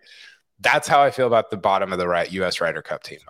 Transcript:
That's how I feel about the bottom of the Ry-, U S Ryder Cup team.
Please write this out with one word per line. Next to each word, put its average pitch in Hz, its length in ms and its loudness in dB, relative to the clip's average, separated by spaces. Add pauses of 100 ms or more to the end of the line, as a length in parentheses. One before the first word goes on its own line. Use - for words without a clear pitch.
(600)
That's 127 280 0
how 147 120 6
I 139 120 4
feel 127 160 0
about 113 240 2
the 110 40 -6
bottom 95 360 0
of 90 80 -4
the 87 80 -2
Ry-, 85 220 0
U 92 140 -4
S 87 160 -4
Ryder 80 220 -4
Cup - 220 -10
team. - 260 -18